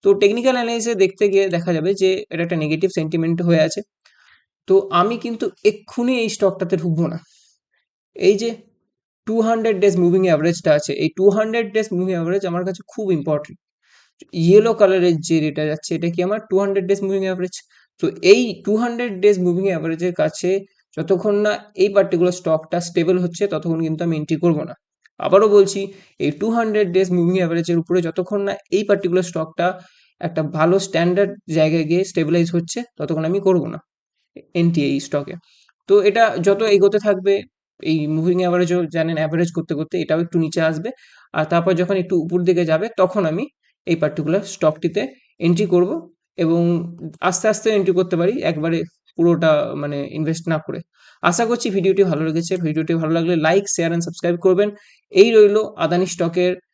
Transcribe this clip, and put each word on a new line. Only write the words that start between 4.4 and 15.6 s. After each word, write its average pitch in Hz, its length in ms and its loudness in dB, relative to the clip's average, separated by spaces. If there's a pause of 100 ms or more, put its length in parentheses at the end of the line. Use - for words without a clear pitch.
তো 190 200 4 (120)
আমি 226 240 0
কিন্তু 233 200 -6 (200)
এক্ষুনি 240 580 0
এই 220 60 0
স্টকটাতে 190 480 -2
ঢুকবো 165 300 -2
না। 170 120 -6 (960)
এই 196 200 4
যে 226 160 -2 (800)
টু 220 60 0 (100)
হান্ড্রেড 226 380 2
ডেজ 196 100 4 (100)
মুভিং 185 240 4
অ্যাভারেজটা 165 500 0
আছে, 143 140 -4 (120)
এই 156 140 0
টু 190 60 2 (120)
হান্ড্রেড 220 380 -2
ডেজ 214 120 0 (100)
মুভিং 185 200 -2
অ্যাভারেজ 175 340 -2
আমার 175 180 -4
কাছে 185 140 -8 (100)
খুব 214 140 -6 (120)
ইম্পর্টেন্ট। 151 400 -4 (880)
ইয়েলো 214 360 6
কালারের 180 360 4 (100)
যে 165 180 2
রেটা 151 260 -4